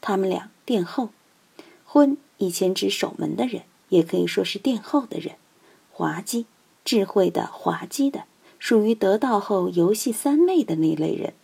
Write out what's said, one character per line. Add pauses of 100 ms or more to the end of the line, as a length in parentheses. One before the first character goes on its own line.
他
们
俩 (160)
殿
后。 (760)
昏 (180)
以
前
指
守
门
的
人， (260)
也
可
以
说
是
殿
后
的
人。 (540)
滑
稽， (400)
智
慧
的、
滑
稽
的， (340)
属
于
得
道
后
游
戏
三
昧
的
那
类
人。 (120)